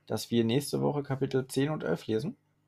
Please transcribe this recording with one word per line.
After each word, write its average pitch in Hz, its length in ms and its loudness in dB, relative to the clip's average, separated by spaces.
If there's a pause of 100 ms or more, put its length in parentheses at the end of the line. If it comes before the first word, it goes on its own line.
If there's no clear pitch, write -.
Dass - 240 -6
wir 117 140 6
nächste 135 380 2
Woche 143 200 0
Kapitel 135 460 -2
zehn 139 220 2
und 156 140 -4
elf 165 220 -2
lesen. 113 300 -2 (320)